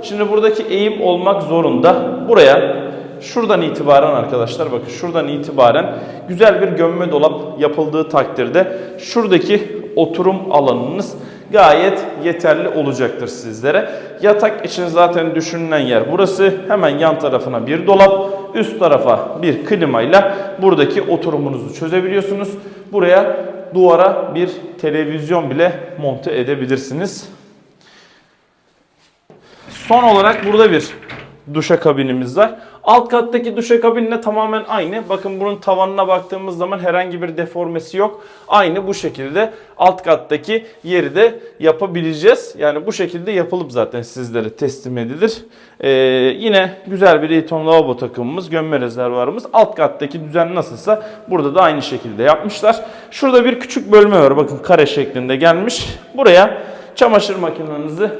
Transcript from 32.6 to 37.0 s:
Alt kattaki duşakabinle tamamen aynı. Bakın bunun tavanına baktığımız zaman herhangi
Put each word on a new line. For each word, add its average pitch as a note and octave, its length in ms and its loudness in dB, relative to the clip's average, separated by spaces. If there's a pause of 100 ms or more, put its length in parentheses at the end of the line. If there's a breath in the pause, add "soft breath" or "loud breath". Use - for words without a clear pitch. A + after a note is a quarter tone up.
Alt A#3+ 260 4
kattaki A#3 480 -2
duşakabinle A#3 640 0
tamamen A3 460 -2
aynı. G#3+ 420 -4
Bakın F#3+ 300 -6
bunun G3+ 160 -2
tavanına F#3+ 520 0
baktığımız F#3 500 -4
zaman F3+ 220 -6
herhangi F3 420 -2